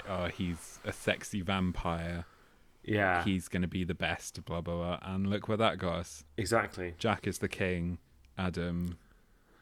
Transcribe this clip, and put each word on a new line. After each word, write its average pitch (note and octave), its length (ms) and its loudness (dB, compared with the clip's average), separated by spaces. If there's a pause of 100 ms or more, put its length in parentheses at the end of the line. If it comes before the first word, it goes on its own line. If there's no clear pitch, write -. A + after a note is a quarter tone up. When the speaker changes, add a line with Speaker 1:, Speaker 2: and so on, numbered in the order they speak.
Speaker 1:
"Oh, F2+ 200 0
he's F2 580 -4
a G2+ 80 -2
sexy - 480 -2
vampire. F2 840 0 (580)
Speaker 2:
Yeah. F#2+ 420 4
Speaker 1:
He's F#2+ 240 2
gonna F2+ 180 2
be F#2 160 -2
the F2 100 -2
best, E2 520 -2
blah, E2 160 -4
blah, E2+ 140 -2
blah." E2+ 280 -2
And F#2+ 260 0
look G2+ 200 0
where A2 80 2
that G#2 220 4
got F2 160 0
us. - 280 -8 (140)
Speaker 2:
Exactly. G2 600 2
Speaker 1:
Jack G#2 300 2
is F#2+ 120 -2
the G2+ 100 0
king. F2+ 480 0 (400)
Adam, F2 600 -2 (640)